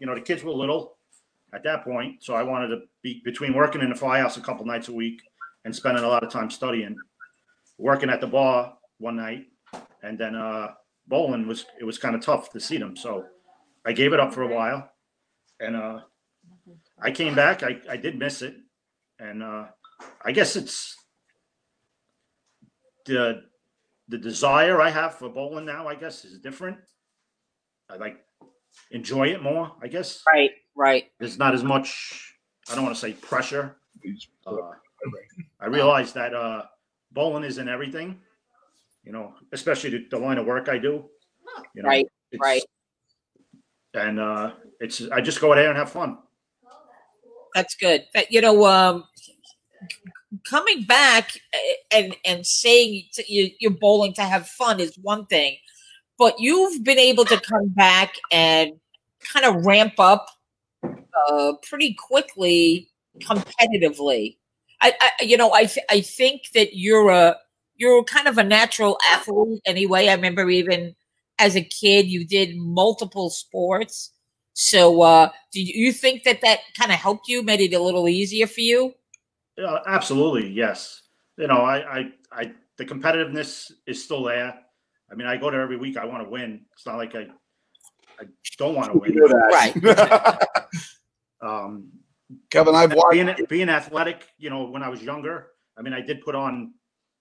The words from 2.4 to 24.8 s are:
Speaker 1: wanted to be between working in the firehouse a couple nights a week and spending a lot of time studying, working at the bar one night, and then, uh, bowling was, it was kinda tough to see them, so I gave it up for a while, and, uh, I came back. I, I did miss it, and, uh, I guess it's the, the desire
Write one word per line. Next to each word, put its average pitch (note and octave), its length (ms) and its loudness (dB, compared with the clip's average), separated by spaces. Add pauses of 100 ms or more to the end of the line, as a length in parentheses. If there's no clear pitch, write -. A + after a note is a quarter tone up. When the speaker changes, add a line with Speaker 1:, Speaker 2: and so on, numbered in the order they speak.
Speaker 1:
wanted B2 260 -6
to A#2 120 -8 (220)
be B2 220 -12
between C3+ 300 -6
working D3 280 -8
in B2+ 80 -4
the A#2+ 40 -8
firehouse C3 440 -4
a - 20 -18
couple A2+ 240 -12
nights A#2 240 -12
a A#2+ 40 -16
week A#2 280 -10 (460)
and A2+ 100 -12
spending B2 260 -4
a A#2 60 -2
lot A#2+ 160 0
of A#2 80 -12
time A2 180 -8
studying, A2+ 460 -8 (840)
working C#3 320 -2
at A#2 120 -4
the B2+ 40 -6
bar B2+ 480 0 (240)
one A#2 180 -10
night, A2+ 300 -12 (560)
and G#2+ 160 -14
then, A2 160 -8
uh, A2 380 -10 (360)
bowling B2+ 380 -4
was, A2+ 200 -12 (120)
it A#2 60 -14
was A2+ 140 -12
kinda A#2 200 -6
tough - 340 -4
to A2 80 -16
see D#3+ 180 -8
them, F#2+ 180 -12
so G2+ 300 -12 (580)
I A#2 80 -6
gave C3+ 220 0
it C#3+ 60 2
up C3 120 0
for B2+ 100 -8
a A#2+ 120 -6
while, A#2+ 360 -6 (680)
and, A2+ 160 -10
uh, A2 240 -12 (1000)
I B2 100 -4
came D3 240 -6
back. D3 300 2
I, B2 160 -8 (100)
I B2 60 -10
did B2+ 220 -10
miss C#3 240 -8
it, - 140 -14 (640)
and, G#2+ 240 -16
uh, G#2+ 240 -14 (580)
I A#2 80 -4
guess F#3 240 0
it's - 400 -12 (2000)
the, B2 360 -2 (680)
the A#2 100 -12
desire D3 600 2